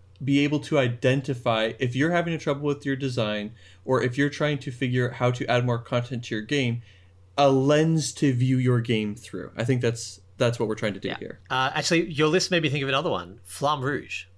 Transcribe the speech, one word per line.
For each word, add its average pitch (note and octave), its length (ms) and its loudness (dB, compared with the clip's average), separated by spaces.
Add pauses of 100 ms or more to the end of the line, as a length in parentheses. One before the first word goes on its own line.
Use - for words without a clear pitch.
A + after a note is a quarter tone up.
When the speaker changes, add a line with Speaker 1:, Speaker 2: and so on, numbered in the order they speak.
(220)
Speaker 1:
be C#3 220 4
able D3 160 0
to - 180 0
identify B2 1000 0
if A#2+ 160 -2
you're D3+ 160 2
having E3+ 260 0
trouble C#3+ 240 -4
with C#3+ 240 -4
your C#3 100 0
design A2 540 -2 (340)
or B2+ 180 2
if B2 140 -2
you're C#3+ 140 2
trying D3 280 -2
to - 120 -12
figure B2 380 0
out B2 80 -10
how B2 160 2
to B2 180 -6
add B2 160 2
more A#2+ 120 0
content A#2+ 460 -4
to - 120 -8
your G#2+ 60 -4
game, A#2+ 380 -2 (560)
a C#3 140 6
lens D3+ 640 4
to C#3+ 200 2
view B2+ 260 2
your B2 220 4
game G#2+ 360 0
through. - 400 -12
I A2+ 80 -2
think B2 180 0
that's, A#2 380 -4 (180)
that's A#2 220 2
what A2+ 80 0
we're G#2+ 80 -4
trying G#2+ 180 -2
to G2 60 -12
do - 80 -8
Speaker 2:
Yeah. - 100 -8
Speaker 1:
here. - 220 -12 (100)
Speaker 2:
Uh, C3 240 0
actually, E3 380 0
your D3+ 160 2
list F3+ 240 2
made E3+ 100 4
me D#3 80 2
think C#3 140 -2
of C3+ 40 -2
another D3 220 0
one, F#2 320 -4
Flamme D3 400 -2
Rouge, - 440 -6 (120)